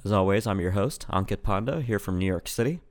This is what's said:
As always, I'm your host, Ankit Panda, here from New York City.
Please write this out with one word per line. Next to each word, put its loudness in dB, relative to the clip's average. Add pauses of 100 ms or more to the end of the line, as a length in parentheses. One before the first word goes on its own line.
As -2
always, 4
I'm 0
your 0
host, -2
Ankit -2
Panda, 0
here 0
from -2
New 0
York -2
City. -2 (100)